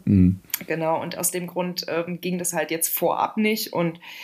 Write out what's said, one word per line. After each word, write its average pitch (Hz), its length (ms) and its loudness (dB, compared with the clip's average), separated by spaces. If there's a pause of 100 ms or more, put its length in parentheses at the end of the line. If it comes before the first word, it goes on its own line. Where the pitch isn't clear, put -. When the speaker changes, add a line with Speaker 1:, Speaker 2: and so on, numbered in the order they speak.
Speaker 1:
Mhm. 95 360 6 (260)
Speaker 2:
Genau, 160 340 0
und 175 160 -6
aus - 140 -2
dem 180 160 -4
Grund, 180 420 -4
ähm, 170 320 -4
ging 180 160 -2
das 180 160 -4
halt 160 180 -2
jetzt 165 240 -2
vorab - 440 0
nicht. 220 340 0
Und 170 260 -2 (260)